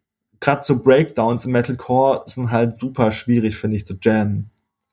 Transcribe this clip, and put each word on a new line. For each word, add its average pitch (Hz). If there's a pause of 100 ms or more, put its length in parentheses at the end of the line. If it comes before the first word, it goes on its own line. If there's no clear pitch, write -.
(400)
Gerade 143
so 131
Breakdowns 120
im 127
Metalcore 127
sind 123
halt 117
super 127
schwierig, 110
finde 110
ich, 104
zu 98
jammen. 104 (420)